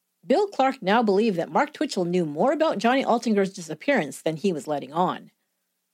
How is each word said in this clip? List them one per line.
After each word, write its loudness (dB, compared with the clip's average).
Bill 2
Clark -2
now 2
believed 2
that -4
Mark 0
Twitchell -4
knew 0
more 0
about 0
Johnny 2
Altinger's 0
disappearance -2
than -2
he 0
was -6
letting -4
on. -2